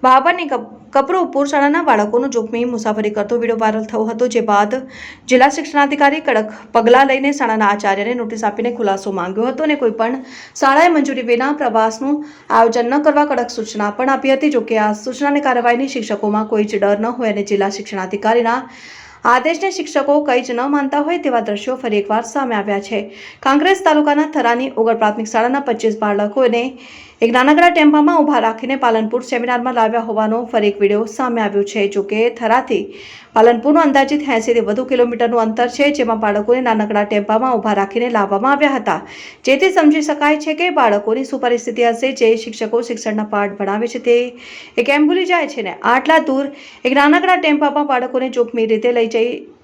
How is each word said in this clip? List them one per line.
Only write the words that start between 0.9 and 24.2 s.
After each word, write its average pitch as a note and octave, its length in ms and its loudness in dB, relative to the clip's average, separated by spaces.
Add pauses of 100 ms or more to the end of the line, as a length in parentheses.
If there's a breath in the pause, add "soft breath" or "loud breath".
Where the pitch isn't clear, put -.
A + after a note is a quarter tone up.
કપરોપુર C#4+ 540 0
શાળાના D4 360 0
બાળકોનો A#3 440 2
જોખમી A#3 380 -4
મુસાફરી A3 440 -4
કરતો G#3 280 -4
વીડિયો A#3 200 -2
વાયરલ A3 260 0
થયો G#3+ 200 -4
હતો, A3 240 -2
જે A3 140 0
બાદ G#3 340 2 (520 loud breath)
જિલ્લા B3+ 220 6
શિક્ષણાધિકારી C#4+ 720 0
કડક A3 340 -2 (180 loud breath)
પગલાં A#3 360 6
લઈને C4+ 240 0
શાળાના A3+ 340 0
આચાર્યને G3+ 480 0
નોટિસ A3+ 300 -6
આપીને A3+ 280 -2
ખુલાસો G3+ 400 -2
માંગ્યો F#3+ 340 -4
હતો C4 180 -4
અને D4+ 120 0
કોઈ B3+ 160 0
પણ A#3 320 -4 (360 loud breath)
શાળાએ D4 300 4
મંજૂરી C4+ 320 0
વિના A#3+ 300 0
પ્રવાસનું C4 760 -2 (240 loud breath)
આયોજન A#3 400 2
ન D4 140 0
કરવા D4 220 4
કડક B3 220 -2
સૂચના G#3+ 420 -6
પણ B3+ 200 -2
આપી C4+ 240 0
હતી. C#4 160 2
જોકે A3+ 300 0
આ G#3+ 140 0
સૂચનાની C#4+ 480 -2
કાર્યવાહીની B3 460 2
શિક્ષકોમાં G#3+ 580 -2
કોઈ G#3+ 180 0
જ G#3+ 120 -4
ડર G3+ 240 2
ન G#3+ 60 -2
હોય A#3+ 260 -4
અને G3+ 120 -4
જિલ્લા G3 260 0
શિક્ષણાધિકારીના G#3+ 1000 -2 (560 loud breath)
આદેશને D#4 460 0
શિક્ષકો D4 520 0
કંઈ C4 180 0
જ C4 100 -8
ન A#3 160 -4
માનતા C#4+ 320 -2
હોય D#4+ 180 -2
તેવા C#4 220 0
દ્રશ્યો G#3+ 360 -4
ફરી A#3 220 -2
એકવાર G#3 240 -2
સામે A#3+ 340 -4
આવ્યા G3+ 240 -2
છે. G#3+ 360 -8 (240 loud breath)
કાંકરેજ D#4+ 440 2
તાલુકાના D4 400 2 (100)